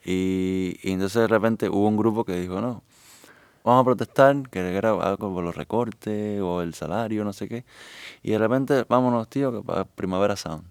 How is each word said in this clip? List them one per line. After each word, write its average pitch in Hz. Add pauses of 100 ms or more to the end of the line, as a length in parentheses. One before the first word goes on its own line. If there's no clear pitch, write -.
Y, 92
y 95
entonces 95
de 113
repente 110
hubo 101
un 107
grupo 110
que 90
dijo, 92
"No, 123 (800)
vamos 123
a -
protestar", 131
que 90
era 110
algo 98
por 90
los 85
recortes 104
o 87
el 85
salario, 107
no 104
sé 101
qué. 117 (560)
Y -
de 110
repente, 127
"Vámonos, 123
tío, 139
que 107
pa-, 92
Primavera 95
Sound". 82